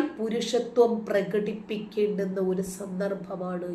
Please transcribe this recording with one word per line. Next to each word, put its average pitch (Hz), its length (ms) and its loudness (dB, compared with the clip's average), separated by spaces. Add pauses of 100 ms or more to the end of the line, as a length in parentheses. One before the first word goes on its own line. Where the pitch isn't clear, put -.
(160)
പുരുഷത്വം 220 760 2 (140)
പ്രകടിപ്പിക്കേണ്ടുന്ന 196 1300 0 (120)
ഒരു 185 140 0 (100)
സന്ദർഭമാണ് 180 1000 -4